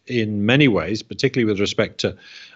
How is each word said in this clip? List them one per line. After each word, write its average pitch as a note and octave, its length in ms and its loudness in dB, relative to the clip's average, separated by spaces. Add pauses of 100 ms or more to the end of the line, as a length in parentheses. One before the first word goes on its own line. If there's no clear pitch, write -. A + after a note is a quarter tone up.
in G#2+ 380 -2
many C3+ 240 4
ways, G2 340 0
particularly A#2 480 -2
with G2 100 0
respect G2+ 380 -2
to F#2+ 180 -4 (400)